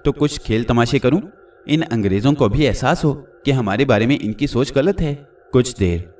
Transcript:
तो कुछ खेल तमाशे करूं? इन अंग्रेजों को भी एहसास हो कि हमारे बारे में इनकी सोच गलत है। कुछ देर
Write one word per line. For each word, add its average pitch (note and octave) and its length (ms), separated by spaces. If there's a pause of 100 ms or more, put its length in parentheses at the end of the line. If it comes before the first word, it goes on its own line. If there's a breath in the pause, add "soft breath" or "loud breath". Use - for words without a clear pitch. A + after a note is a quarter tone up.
तो C#3+ 60
कुछ D3 260
खेल A2+ 260
तमाशे A#2+ 360
करूं? C#3 220 (460)
इन D#3 140
अंग्रेजों G#2 520
को C#3 160
भी B2+ 160
एहसास B2+ 380
हो D3 100
कि - 380
हमारे A#2+ 340
बारे A2+ 220
में C#3 120
इनकी A2 280
सोच B2+ 260
गलत F#3 280
है। C#3+ 260 (240)
कुछ B2 260
देर F2 420